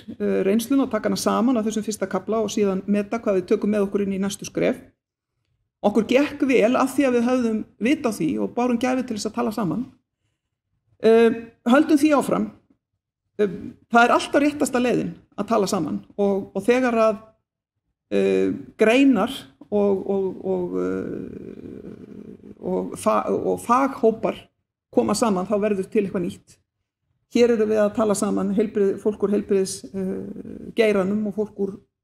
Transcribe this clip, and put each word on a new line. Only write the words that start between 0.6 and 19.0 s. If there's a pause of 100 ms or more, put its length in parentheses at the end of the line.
og
taka
hana
saman
á
þessum
fyrsta
kafla
og
síðan
meta
hvað
við
tökum
með
okkur
inn
í
næstu
skref. (1000)
Okkur
gekk
vel
af
því
að
við
höfðum (140)
vit
á
því (140)
og
bárum
gæfu
til
þess
að
tala
saman. (1160)
Eh, (340)
höldum
því
áfram. (880)
Eh, (420)
það
er
alltaf
réttasta
leiðin (240)
að
tala
saman (140)
og,
og
þegar
að, (920)
eh, (260)
greinar (400)